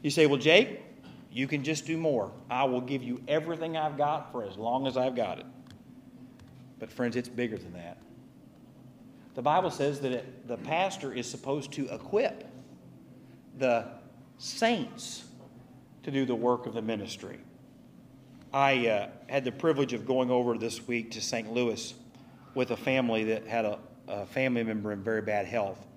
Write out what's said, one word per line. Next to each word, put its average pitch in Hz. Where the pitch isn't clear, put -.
You 151
say, 151
"Well, 139
Jake, 190
you 131
can 143
just 151
do 160
more. 131
I 127
will 127
give 127
you 120
everything 160
I've 151
got 147
for 120
as 98
long 123
as 127
I've 127
got 98
it." -
But 113
friends, 120
it's 123
bigger 113
than 87
that. 87
The 131
Bible 160
says 143
that 135
it, -
the 120
pastor 156
is 120
supposed 135
to 139
equip -
the 120
saints -
to 143
do 135
the 120
work 120
of 110
the 113
ministry. 107
I, 135
uh, 101
had 135
the 123
privilege 139
of 107
going 127
over 120
this 113
week 113
to 110
Saint 113
Louis 117
with 127
a 110
family 120
that 110
had 113
a, 104
a 101
family 123
member 107
in 101
very 110
bad 104
health. 98